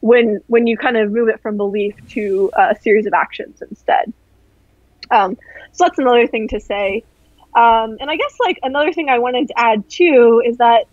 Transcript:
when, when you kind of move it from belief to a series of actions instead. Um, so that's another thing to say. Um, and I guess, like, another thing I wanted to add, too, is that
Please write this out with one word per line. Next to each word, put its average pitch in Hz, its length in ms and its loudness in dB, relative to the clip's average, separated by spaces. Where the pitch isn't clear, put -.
when, 226 460 2
when 233 200 2
you 226 100 -2
kind 254 200 -2
of 208 140 -2
move 226 180 0
it - 120 -2
from 214 160 -8
belief 202 380 -4
to 196 480 -4
a 196 240 2
series 214 240 2
of 196 80 -6
actions - 480 -6
instead. - 520 -4
Um, 202 260 0
so - 140 0
that's 339 140 -4
another 247 280 2
thing 226 220 -6
to 208 100 -8
say. 202 440 -6
Um, 226 440 2
and 277 100 -10
I 311 60 -4
guess, 539 240 -6
like, 370 240 -2
another 285 300 -2
thing 311 160 -6
I 247 100 2
wanted 247 280 -2
to - 120 -8
add, 220 300 0
too, 240 560 4
is 240 120 -2
that 233 360 4